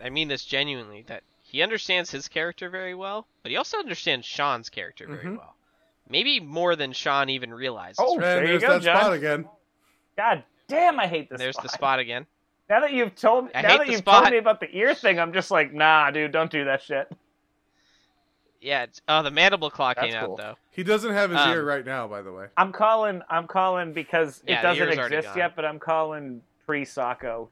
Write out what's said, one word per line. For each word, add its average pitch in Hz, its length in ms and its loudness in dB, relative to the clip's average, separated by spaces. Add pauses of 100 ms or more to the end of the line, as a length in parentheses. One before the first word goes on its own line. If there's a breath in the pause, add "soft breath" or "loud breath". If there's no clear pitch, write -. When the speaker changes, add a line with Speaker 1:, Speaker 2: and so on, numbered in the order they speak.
Speaker 1:
I 123 100 -10
mean 151 180 -2
this 135 160 -6
genuinely, 127 640 -6
that 120 160 -14 (180)
he 139 200 -4
understands 185 500 -2
his 139 160 -10
character 170 420 -6
very 185 240 -10
well, 196 320 -10 (160)
but 113 80 -12
he 143 60 -4
also 320 220 -4
understands 170 480 -4
Sean's 135 420 -4
character - 400 -14
very 147 160 -12
Speaker 2:
Mm-hmm. 190 140 -10
Speaker 1:
well. - 160 -20 (540)
Maybe 233 300 0
more 170 380 -2
than 139 160 -6
Sean 139 380 0
even 123 220 -6
realizes. 113 460 -10
Speaker 3:
Oh, 262 160 2
Speaker 2:
And - 80 -2
Speaker 3:
there 180 200 2
you 160 40 2 (140)
Speaker 2:
there's - 20 0
Speaker 3:
go, 240 60 4 (100)
Speaker 2:
that 175 60 -2
spot 175 220 6
Speaker 3:
John. 196 80 4
Speaker 2:
again. 151 340 -2 (680)
Speaker 3:
God 202 280 0 (240)
damn, 311 320 2
I 190 80 0
hate 156 200 -4
this 127 120 -12
Speaker 1:
There's 127 160 -4
Speaker 3:
spot. 117 80 -8
Speaker 1:
the 120 60 -10
spot 135 280 0
again. 123 280 -6 (440)
Speaker 3:
Now 214 120 6
that 294 100 0
you've 240 240 -2
told, 247 360 4
Speaker 1:
I 131 100 -2
Speaker 3:
now 202 80 4
Speaker 1:
hate 226 80 8
Speaker 3:
that 294 80 2
Speaker 1:
the 247 60 -2
Speaker 3:
you've 220 80 0
Speaker 1:
spot. 196 220 8
Speaker 3:
told 214 100 6
me 233 60 2
about 214 220 2
the 156 160 -8
ear 247 180 2
thing, 190 240 2
I'm 170 140 0
just 185 180 -2
like, 151 220 2
"Nah, 151 400 6
dude, 151 180 -2
don't 160 200 0
do 143 160 -2
that 135 160 0
shit." 139 280 -4 (1500)
Speaker 1:
Yeah, 135 240 -2
it's, - 220 -16
oh, 156 160 4
the 143 80 -2
mandible 165 400 4
claw 127 240 0
Speaker 3:
That's 120 120 -2
Speaker 1:
came 117 80 -4
out, 110 120 -4
Speaker 3:
cool. 92 100 -8
Speaker 1:
though. 104 180 -12 (160)
Speaker 2:
He 185 120 -10
doesn't 214 300 -2
have 202 180 0
his 170 100 0
Speaker 1:
Um, 135 100 4
Speaker 2:
ear 156 140 -2
right 143 200 -4
now, 127 240 -8
by 101 140 -12
the 95 100 -14
way. 95 140 -14 (100)
Speaker 3:
I'm 190 160 2
calling, 214 560 0
I'm 165 180 -2
calling 180 460 -2
because 160 540 -2
it 135 60 -6
Speaker 1:
Yeah, 120 100 0
the 175 60 4
Speaker 3:
doesn't 165 200 2
Speaker 1:
ear's 156 100 0
already 131 180 -2
Speaker 3:
exist 156 180 -4
Speaker 1:
gone. 185 40 -4
Speaker 3:
yet, 175 180 -2
but 156 80 -4
I'm 151 140 -6
calling 151 600 -4 (260)
pre-Socko 123 840 -6